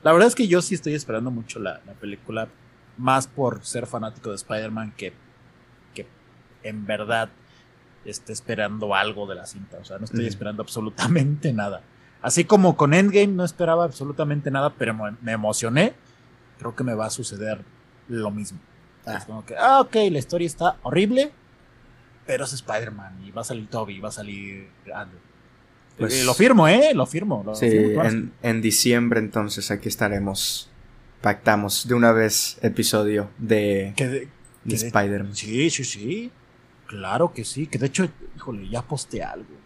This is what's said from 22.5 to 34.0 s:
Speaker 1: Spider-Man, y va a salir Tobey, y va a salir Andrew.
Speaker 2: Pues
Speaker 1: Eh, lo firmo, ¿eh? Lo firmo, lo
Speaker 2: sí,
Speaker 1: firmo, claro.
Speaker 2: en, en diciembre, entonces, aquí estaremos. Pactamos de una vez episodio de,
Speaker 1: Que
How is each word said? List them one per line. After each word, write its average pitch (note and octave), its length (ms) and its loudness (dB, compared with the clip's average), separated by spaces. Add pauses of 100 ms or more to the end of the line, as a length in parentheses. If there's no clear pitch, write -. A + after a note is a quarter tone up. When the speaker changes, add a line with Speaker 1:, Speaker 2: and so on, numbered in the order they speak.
Speaker 1:
Spider-Man, G#2 720 -8
y G2 80 -18
va A#2 80 -10
a A2 40 -8
salir A2 240 -8
Tobey, G#2 280 -8
y F#2+ 40 -14
va G#2 100 -8
a - 20 -14
salir G2 560 -14 (260)
Andrew. F#2 240 -14 (800)
Speaker 2:
Pues B2+ 240 0
Speaker 1:
Eh, - 20 2
lo B2+ 100 4
firmo, G#3 340 8
¿eh? C4+ 260 8
Lo C3+ 120 2
firmo, D#3+ 380 -4
lo G#2+ 120 -8
Speaker 2:
sí, A#2+ 120 2
Speaker 1:
firmo, G#2+ 260 6
claro. A2+ 140 2
Speaker 2:
en, A2+ 240 -2 (100)
en A2+ 200 0
diciembre, A#2+ 560 4
entonces, G#2 540 -4
aquí G2+ 160 -6
estaremos. G2+ 840 -2 (520)
Pactamos G#2 680 0
de B2 60 2
una A#2 180 6
vez A2 500 2
episodio G#2 760 0
de, G#2 600 2
Speaker 1:
Que C3+ 100 0